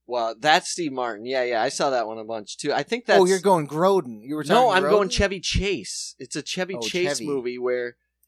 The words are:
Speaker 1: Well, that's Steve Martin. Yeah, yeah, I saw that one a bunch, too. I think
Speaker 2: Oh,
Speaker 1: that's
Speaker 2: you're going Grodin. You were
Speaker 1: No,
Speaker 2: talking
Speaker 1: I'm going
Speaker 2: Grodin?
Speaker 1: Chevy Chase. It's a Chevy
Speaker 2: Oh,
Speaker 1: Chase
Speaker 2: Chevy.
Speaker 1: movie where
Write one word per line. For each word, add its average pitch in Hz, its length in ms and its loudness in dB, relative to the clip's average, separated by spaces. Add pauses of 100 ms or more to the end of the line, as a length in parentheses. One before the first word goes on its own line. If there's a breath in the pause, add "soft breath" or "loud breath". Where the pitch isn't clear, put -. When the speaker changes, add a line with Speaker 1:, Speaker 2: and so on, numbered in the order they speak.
Speaker 1:
Well, 117 300 -2
that's 151 340 2
Steve 165 200 -4
Martin. 120 360 -4
Yeah, 131 180 0
yeah, 117 180 0
I 127 60 0
saw 143 220 -2
that 120 160 0
one 110 120 -8
a 110 60 -10
bunch, 107 320 -10
too. 147 160 -4
I 123 100 0
think 233 240 -6
Speaker 2:
Oh, 202 120 6
Speaker 1:
that's 185 100 6
Speaker 2:
you're 190 100 2
going 170 300 2
Grodin. 156 540 0
You 135 140 -8
were 151 60 -4
Speaker 1:
No, 220 280 6
Speaker 2:
talking 185 140 4
Speaker 1:
I'm 190 60 2
going 202 200 4
Speaker 2:
Grodin? - 20 -10
Speaker 1:
Chevy 196 280 0
Chase. - 800 -4
It's 131 160 -12
a 151 80 -6
Chevy 185 340 -6
Speaker 2:
Oh, 120 40 -8
Speaker 1:
Chase 143 380 -2
Speaker 2:
Chevy. - 80 -8
Speaker 1:
movie 123 320 -4
where 123 400 -2 (300)